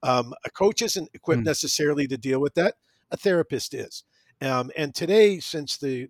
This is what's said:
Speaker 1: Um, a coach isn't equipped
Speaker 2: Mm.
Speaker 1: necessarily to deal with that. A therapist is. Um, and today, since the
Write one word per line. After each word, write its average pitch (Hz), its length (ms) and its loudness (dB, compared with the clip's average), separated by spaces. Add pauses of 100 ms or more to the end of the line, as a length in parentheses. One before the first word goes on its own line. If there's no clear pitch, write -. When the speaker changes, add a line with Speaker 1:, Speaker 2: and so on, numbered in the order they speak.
Speaker 1:
Um, 127 300 2 (120)
a - 60 -8
coach 202 320 2
isn't 190 300 -4
equipped 156 300 0
Speaker 2:
Mm. 156 40 0
Speaker 1:
necessarily 147 600 0
to 131 80 -4
deal 131 240 0
with 143 140 0
that. 180 200 2 (360)
A - 60 -8
therapist 165 580 0
is. - 280 -12 (380)
Um, 131 340 -2
and 147 200 -4
today, 202 440 4
since 147 380 -8
the 131 340 -4